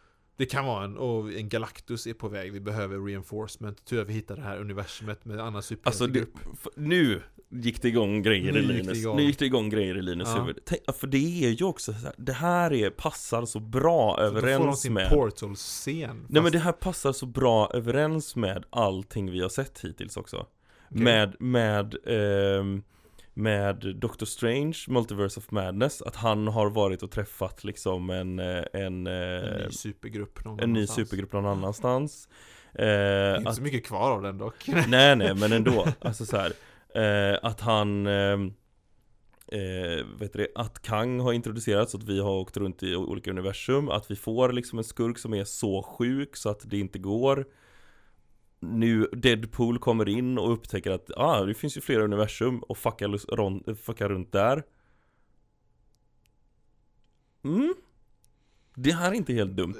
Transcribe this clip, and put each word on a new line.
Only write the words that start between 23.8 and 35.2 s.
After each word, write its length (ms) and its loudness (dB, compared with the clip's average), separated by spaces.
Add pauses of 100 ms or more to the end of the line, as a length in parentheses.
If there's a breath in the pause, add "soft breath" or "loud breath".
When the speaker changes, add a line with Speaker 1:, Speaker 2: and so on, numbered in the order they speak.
Speaker 2:
Doctor 300 -4
Strange, 520 -2 (100)
Multiverse 520 -2
of 120 -14
Madness, 500 -2
att 140 -10
han 320 0
har 220 2
varit 340 2
och 80 -12
träffat 520 -6
liksom 460 -4
en, 300 -4
eh, 60 -4 (280)
en, 0 -
Speaker 1:
En 300 -4
ny 60 -4 (540)
Speaker 2:
eh, 60 -8
Speaker 1:
supergrupp 760 -10
någon 140 -10
Speaker 2:
en 140 2
ny 60 4
Speaker 1:
annanstans. 300 0
Speaker 2:
supergrupp 240 -6
någon 120 0
annanstans. 840 -2 (440 loud breath)
Eh, 120 0 (520)
Speaker 1:
Inte 120 -2
Speaker 2:
att 60 -2
Speaker 1:
så 60 -8
mycket 240 -2
kvar 260 0
av 100 0
den 160 -6
dock. 300 -8
<laughs> 200 2
Speaker 2:
Nej, 280 10
nej, 200 4